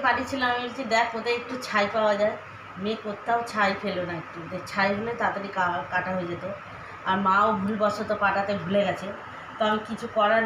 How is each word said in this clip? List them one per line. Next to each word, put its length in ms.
পাঠিয়েছিলাম, 460
আমি 140
বলছি, 160
"দেখ 200
কোথায় 260
একটু 140
ছাই 280
পাওয়া 260
যায়।" 160
মেয়ে 240
কোথাও 340
ছাই 180
পেলো 260
না 140
একটু, 160
যে 80
ছাই 260
হলে 240
তাড়াতাড়ি 360
কা-, 360
কাটা 240
হয়ে 160
যেত। 140
আর 160
মাও 220
ভুলবশত 500
কাটাতে 300
ভুলে 260
গেছে, 200
তো 120
আমি 200
কিছু 180
করার 280